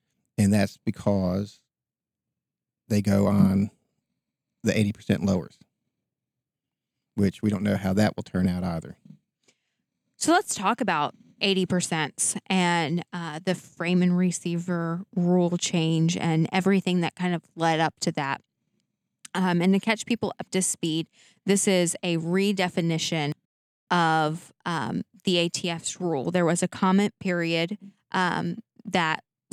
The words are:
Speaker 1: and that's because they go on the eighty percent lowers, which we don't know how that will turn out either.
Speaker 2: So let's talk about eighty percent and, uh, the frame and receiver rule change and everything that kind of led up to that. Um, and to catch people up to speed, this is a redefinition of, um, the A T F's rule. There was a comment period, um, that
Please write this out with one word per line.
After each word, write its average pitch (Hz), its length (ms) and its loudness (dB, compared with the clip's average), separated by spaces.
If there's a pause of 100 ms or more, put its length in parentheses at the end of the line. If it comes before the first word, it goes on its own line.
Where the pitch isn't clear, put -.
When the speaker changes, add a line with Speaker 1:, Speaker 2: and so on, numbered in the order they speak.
(380)
Speaker 1:
and 101 120 4
that's 101 280 2
because 101 840 -2 (1300)
they 104 140 2
go 101 240 2
on 101 440 4 (920)
the 110 160 0
eighty 104 160 2
percent - 320 -2
lowers, 92 320 -2 (1600)
which 101 260 0
we 107 80 2
don't 101 120 -2
know 101 140 0
how 95 160 -2
that 104 240 2
will - 60 -8
turn 92 260 0
out 90 160 -2
either. 85 320 -6 (1200)
Speaker 2:
So - 160 2
let's 392 220 2
talk 214 260 -2
about 165 340 0 (280)
eighty 190 240 2
percent 175 680 -2 (120)
and, 175 680 0
uh, 165 320 -10
the 180 100 0
frame 175 460 -2
and 180 160 2
receiver 170 840 -2 (120)
rule 175 440 2
change 165 580 0
and 160 340 0
everything 185 520 0
that - 120 -4
kind 180 200 -2
of 160 80 -6 (140)
led 165 220 2
up 165 220 0
to 160 120 -2
that. 139 280 -4 (920)
Um, 180 260 2
and 185 140 4
to 196 40 4
catch 220 280 -2
people 220 340 -4
up - 100 -14
to 185 100 -2
speed, 160 460 -2 (400)
this 196 220 2
is 180 340 2
a 175 140 -2
redefinition 170 1160 0 (560)
of, 160 640 0 (140)
um, 160 360 -4 (200)
the 180 160 2
A 170 100 2
T 175 220 -6
F's - 300 -8
rule. 170 320 -2
There 180 120 2
was 170 200 2
a 175 40 -2
comment 196 520 2
period, 170 580 -2 (320)
um, 170 460 -2 (280)
that 170 380 0 (300)